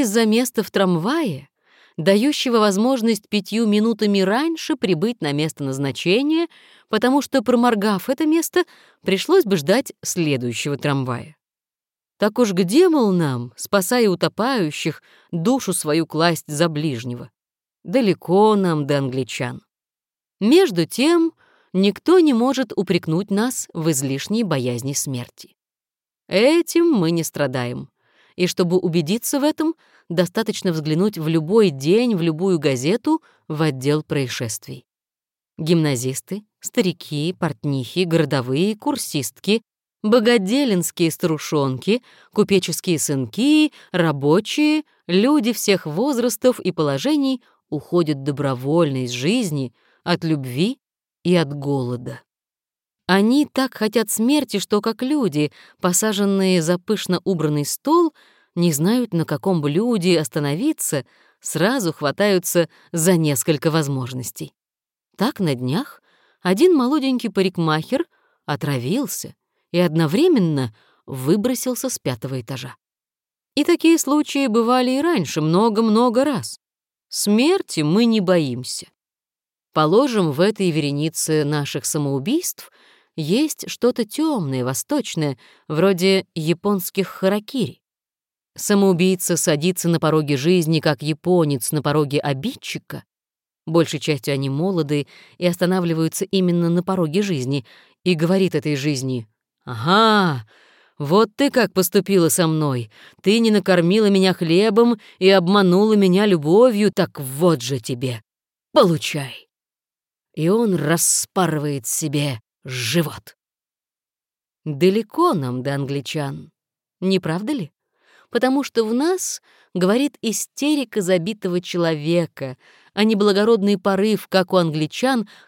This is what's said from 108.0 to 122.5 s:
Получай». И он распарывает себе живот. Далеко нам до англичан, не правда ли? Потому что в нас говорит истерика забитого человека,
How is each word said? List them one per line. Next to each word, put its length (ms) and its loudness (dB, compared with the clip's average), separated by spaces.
Получай». 760 0
И 140 -2
он 280 2
распарывает 1080 -2
себе 560 -4
живот. 720 -4
Далеко 680 0
нам 300 -4
до 120 -4
англичан, 760 -6
не 180 2
правда 340 -6
ли? 200 -8
Потому 320 0
что 220 -2
в 80 -4
нас 480 -2
говорит 480 0
истерика 800 -4
забитого 640 -2
человека, 960 -2